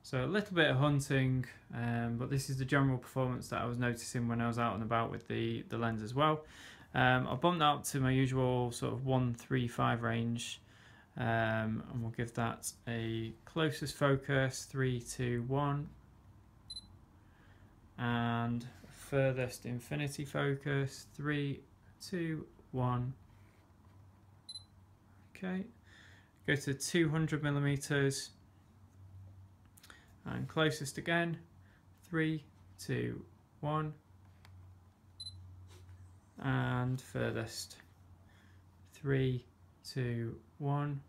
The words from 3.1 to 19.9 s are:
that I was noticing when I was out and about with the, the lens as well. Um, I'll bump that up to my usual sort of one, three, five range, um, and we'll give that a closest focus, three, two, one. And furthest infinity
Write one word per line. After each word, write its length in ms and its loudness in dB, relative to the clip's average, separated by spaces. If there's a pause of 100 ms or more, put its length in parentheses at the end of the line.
that 140 -2
I 40 0
was 120 -2
noticing 500 0
when 140 0
I 60 2
was 120 0
out 140 2
and 100 -2
about 260 2
with 200 -8
the, 400 -2
the 80 -4
lens 240 0
as 120 -6
well. 300 4 (500)
Um, 340 6
I'll 100 -2
bump 220 4
that 60 4
up 200 4
to 160 0
my 100 4
usual 600 2
sort 180 -2
of 140 -4
one, 280 2
three, 360 -2
five 320 2
range, 580 -2 (580)
um, 760 0
and 100 -4
we'll 100 -4
give 220 -4
that 380 -2 (180)
a 420 -4 (140)
closest 500 -2
focus, 760 2
three, 300 0
two, 480 -2
one. 400 0 (2000)
And 680 0 (240)
furthest 760 0
infinity 600 -4